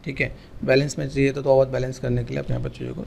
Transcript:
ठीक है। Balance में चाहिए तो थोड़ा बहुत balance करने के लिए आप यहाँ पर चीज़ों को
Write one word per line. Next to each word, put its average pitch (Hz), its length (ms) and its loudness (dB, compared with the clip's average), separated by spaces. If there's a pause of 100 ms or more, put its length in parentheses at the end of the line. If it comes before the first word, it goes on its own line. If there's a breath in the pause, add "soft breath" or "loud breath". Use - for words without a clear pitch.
ठीक 139 160 -6
है। 127 120 -2 (320 loud breath)
Balance 135 340 4
में 143 100 -4
चाहिए 139 240 2
तो 139 100 -6
थोड़ा 139 120 4
बहुत 135 160 6
balance 127 280 -4
करने 123 260 -2
के 120 60 -10
लिए 131 80 -4
आप 135 120 -4
यहाँ 123 120 0
पर 127 80 -4
चीज़ों 123 240 -10
को - 120 -10